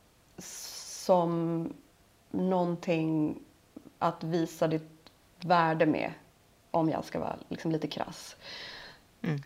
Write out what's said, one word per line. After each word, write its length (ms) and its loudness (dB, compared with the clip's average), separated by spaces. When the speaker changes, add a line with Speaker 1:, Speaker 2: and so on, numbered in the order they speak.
Speaker 1:
som 1400 0
någonting 1080 0
att 240 0
visa 440 0
ditt 420 -4
värde 460 4
med, 260 2
om 180 4
jag 160 -2
ska 140 -6
vara, 160 -4
liksom, 220 -2
lite 160 0
krass. 480 -8
Speaker 2:
Mm. 240 -2